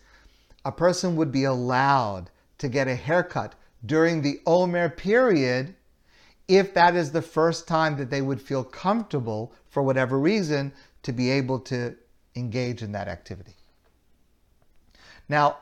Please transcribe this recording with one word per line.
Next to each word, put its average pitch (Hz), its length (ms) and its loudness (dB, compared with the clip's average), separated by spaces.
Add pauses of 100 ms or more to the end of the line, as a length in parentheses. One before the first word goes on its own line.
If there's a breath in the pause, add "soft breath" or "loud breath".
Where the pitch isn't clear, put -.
(640 soft breath)
a 135 80 -6
person 180 440 0
would 156 140 0
be 135 140 0
allowed 127 840 0 (280)
to 147 100 -6
get 135 200 -2
a 127 80 -2
haircut 151 580 -2 (320)
during 160 360 2
the 143 240 -2
Omer 175 420 2
period 170 880 0 (720 soft breath)
if 190 260 4
that 175 200 6
is 160 180 -2
the 160 100 0
first 165 440 0
time 160 300 0
that 135 140 -6
they 139 100 -2
would 135 220 -2
feel 135 220 -4
comfortable, 131 880 -4 (180 soft breath)
for 139 120 -2
whatever 131 360 2
reason, 151 540 0 (300 soft breath)
to 139 100 -6
be 123 180 0
able 131 280 0
to 120 360 -6 (420)
engage 123 460 -4
in 104 100 -10
that 98 160 -6
activity. 95 460 -14 (1700 soft breath)
Now, 147 340 2